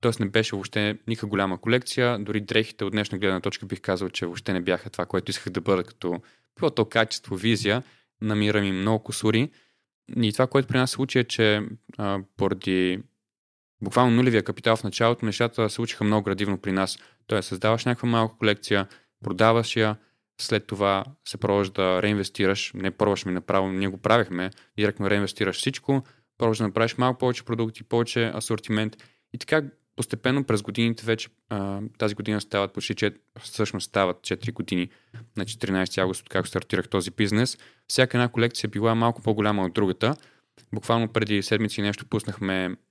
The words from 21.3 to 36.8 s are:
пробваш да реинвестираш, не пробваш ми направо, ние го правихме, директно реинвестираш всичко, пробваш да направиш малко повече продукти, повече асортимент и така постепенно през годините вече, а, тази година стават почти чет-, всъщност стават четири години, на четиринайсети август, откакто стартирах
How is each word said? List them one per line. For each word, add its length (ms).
пробваш 320
да 320
реинвестираш, 720
не 180
пробваш 340
ми 60
направо, 360
ние 200
го 100
правихме, 540
директно 320
реинвестираш 480
всичко, 460
пробваш 200
да 60
направиш 340
малко 220
повече 240
продукти, 400
повече 500
асортимент 640
и 40
така 260
постепенно 480
през 180
годините 440
вече, 240
а, 320
тази 180
година 260
стават 320
почти 220
чет-, 240
всъщност 460
стават 360
четири 300
години, 380
на 80
четиринайсети 540
август, 220
откакто 280
стартирах 400